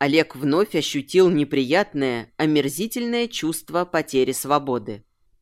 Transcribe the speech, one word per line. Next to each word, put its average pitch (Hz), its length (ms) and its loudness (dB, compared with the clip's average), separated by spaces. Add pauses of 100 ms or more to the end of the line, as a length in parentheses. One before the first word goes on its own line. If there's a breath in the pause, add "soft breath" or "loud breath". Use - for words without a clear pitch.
Олег 147 340 2
вновь 151 400 0
ощутил 170 560 2
неприятное, 139 1080 0
омерзительное 185 920 -2
чувство 160 560 -4
потери 139 480 0
свободы. 127 720 -2 (380)